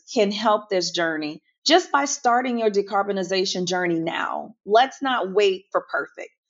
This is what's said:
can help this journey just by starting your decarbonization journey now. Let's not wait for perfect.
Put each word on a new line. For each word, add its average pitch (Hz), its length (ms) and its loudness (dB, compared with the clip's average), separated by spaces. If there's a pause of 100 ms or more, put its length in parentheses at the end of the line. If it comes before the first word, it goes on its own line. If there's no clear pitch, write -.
(140)
can 208 180 2
help 214 380 0
this 175 220 -2
journey 160 500 -4 (240)
just 339 260 4
by 285 140 2
starting 247 540 0
your 220 100 2
decarbonization 196 960 0
journey 175 340 0
now. - 540 -6 (140)
Let's 240 340 2
not 240 300 -2
wait 190 400 0
for 180 200 -2
perfect. - 380 -8 (200)